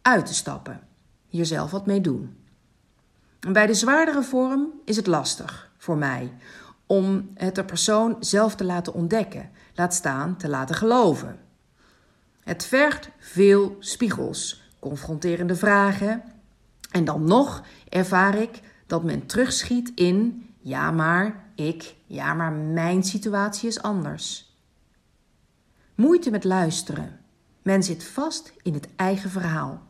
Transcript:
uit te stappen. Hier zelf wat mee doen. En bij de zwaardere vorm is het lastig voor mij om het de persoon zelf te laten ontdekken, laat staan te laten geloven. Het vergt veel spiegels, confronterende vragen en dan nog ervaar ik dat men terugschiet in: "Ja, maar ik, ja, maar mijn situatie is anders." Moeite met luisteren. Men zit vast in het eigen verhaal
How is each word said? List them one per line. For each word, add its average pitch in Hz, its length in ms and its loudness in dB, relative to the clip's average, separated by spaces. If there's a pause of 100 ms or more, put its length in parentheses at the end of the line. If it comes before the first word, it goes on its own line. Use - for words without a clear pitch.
uit 233 240 6
te - 80 -12
stappen. - 480 -8 (460)
Hier 170 180 -2
zelf 156 260 -4
wat 196 140 -6
mee 196 160 2
doen. 135 360 -2 (1040)
En 190 140 -2
bij 214 140 6
de 220 60 4
zwaardere 285 500 2
vorm 262 480 0 (140)
is 214 100 -2
het 208 120 -2
lastig - 680 -4
voor 165 200 -4
mij 127 360 -4 (520)
om 196 480 2
het 185 220 -4
de 190 100 -4
persoon 214 540 0
zelf 208 360 2
te - 80 -4
laten 180 300 -4
ontdekken, 175 560 -2 (240)
laat 151 200 0
staan 147 440 -2
te 160 120 -6
laten 139 260 -4
geloven. 220 640 2 (1040)
Het - 220 -8
vergt 285 520 0
veel 196 640 6
spiegels, - 840 -4 (180)
confronterende 170 760 -4
vragen 202 680 2 (680)
en 175 140 2
dan 151 180 -2
nog 240 400 4 (260)
ervaar 190 460 2
ik 226 240 -4 (280)
dat 165 160 -2
men 147 220 -4
terugschiet 240 680 -2
in: 196 540 0 (100)
"Ja, 139 320 -4
maar 175 520 0 (120)
ik, 165 400 -6 (100)
ja, 143 280 -6
maar 165 180 -2
mijn 165 520 0
situatie 208 640 -4
is 220 140 -6
anders." 160 760 -6 (1400)
Moeite 311 360 4
met 202 120 -2
luisteren. 165 760 -2 (420)
Men 196 220 4
zit 170 200 -4
vast - 580 -8
in 175 120 -4
het 147 220 -8
eigen 196 340 -2
verhaal 160 600 -6